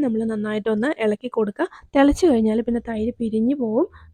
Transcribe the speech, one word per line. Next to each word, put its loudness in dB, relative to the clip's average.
നമ്മൾ 0
നന്നായിട്ടൊന്ന് -2
ഇളക്കി -2
കൊടുക്കുക. -2
തിളച്ച് 4
കഴിഞ്ഞാൽ 2
പിന്നെ -2
തൈര് -4
പിരിഞ്ഞു 0
പോവും. 0